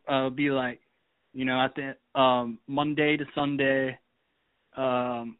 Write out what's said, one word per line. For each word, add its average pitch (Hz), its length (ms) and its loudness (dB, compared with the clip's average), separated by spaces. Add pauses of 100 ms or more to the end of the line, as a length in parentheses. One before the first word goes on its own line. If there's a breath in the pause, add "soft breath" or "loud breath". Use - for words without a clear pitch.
Uh, 135 220 0
be 143 220 0
like, 127 280 -2 (540)
you 131 120 -6
know, 127 140 0
at 131 160 0
the, - 440 -6
um, 123 480 4
Monday 147 500 0
to 143 160 -6
Sunday, 135 640 0 (800)
um, 123 640 -2